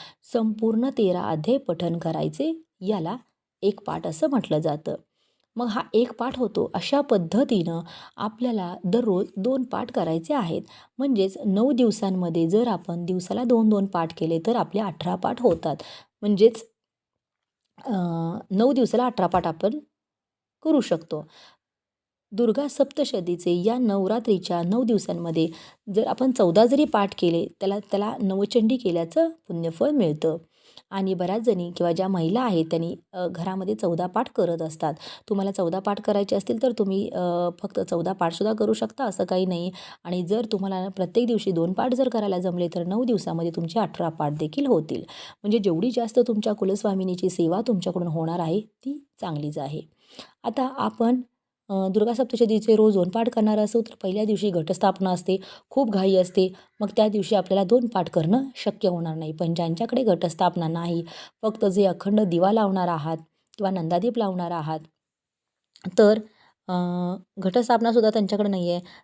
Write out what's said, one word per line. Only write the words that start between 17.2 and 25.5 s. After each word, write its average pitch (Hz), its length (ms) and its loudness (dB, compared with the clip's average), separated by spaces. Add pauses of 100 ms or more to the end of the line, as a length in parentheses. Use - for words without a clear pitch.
अ, 247 60 -2 (580)
नऊ 226 220 4
दिवसाला 240 340 2
अठरा 202 200 0
पाठ 175 200 2
आपण 190 320 -2 (840)
करू 311 180 4
शकतो. 165 460 -4 (1080)
दुर्गा 240 360 2
सप्तशतीचे 180 960 0
या 233 140 2
नवरात्रीच्या 196 840 0
नऊ 214 220 0
दिवसांमध्ये 170 640 0 (460)